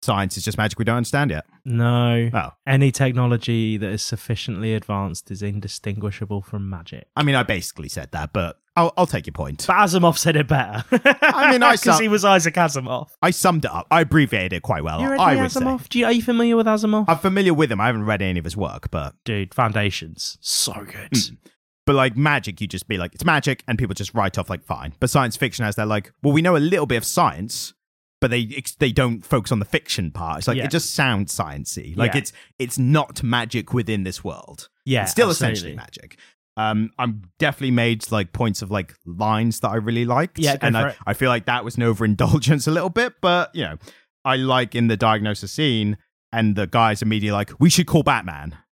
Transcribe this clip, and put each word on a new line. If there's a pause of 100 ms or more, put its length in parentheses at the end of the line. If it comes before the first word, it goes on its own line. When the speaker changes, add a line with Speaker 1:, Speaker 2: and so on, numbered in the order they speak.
Speaker 1:
"Science
is
just
magic
we
don't
understand
yet." (220)
Speaker 2:
No.
Speaker 1:
Oh. (160)
Speaker 2:
Any
technology
that
is
sufficiently
advanced
is
indistinguishable
from
magic. (100)
Speaker 1:
I
mean,
I
basically
said
that,
but (180)
I'll,
I'll
take
your
point.
Speaker 2:
But
Asimov
said
it
better.
<laughs>
Speaker 1:
I
mean,
I
Speaker 2:
'Cause
Speaker 1:
sum-
Speaker 2:
he
was
Isaac
Asimov. (100)
Speaker 1:
I
summed
it
up.
I
abbreviated
it
quite
well,
Speaker 2:
You
read
Speaker 1:
I
Speaker 2:
any
Speaker 1:
would
say.
Speaker 2:
Asimov?
Do
you,
are
you
familiar
with
Asimov?
Speaker 1:
I'm
familiar
with
him.
I
haven't
read
any
of
his
work,
but (100)
Speaker 2:
Dude,
Foundations.
So
good.
Speaker 1:
Mm. (480)
But,
like,
magic,
you
just
be
like,
"It's
magic,"
and
people
just
write
off,
like,
"Fine."
But
science
fiction
has
that,
like, (100)
"Well,
we
know
a
little
bit
of
science," (460)
but
they
ex-,
they
don't
focus
on
the
fiction
part.
It's
like,
Speaker 2:
Yeah.
Speaker 1:
it
just
sounds
sciencey.
Like,
Speaker 2:
Yeah.
Speaker 1:
it's, (260)
it's
not
magic
within
this
world. (160)
Speaker 2:
Yeah,
Speaker 1:
It's
still
Speaker 2:
absolutely.
Speaker 1:
essentially
magic. (400)
Um,
I'm (160)
definitely
made,
like,
points
of,
like, (120)
lines
that
I
really
liked.
Speaker 2:
Yeah,
go
Speaker 1:
and
Speaker 2:
for
Speaker 1:
I,
Speaker 2:
it. (100)
Speaker 1:
I
feel
like
that
was
an
overindulgence
<laughs>
a
little
bit,
but,
you
know, (480)
I
like
in
the
diagnosis
scene, (340)
and
the
guy's
immediately
like,
"We
should
call
Batman." (180)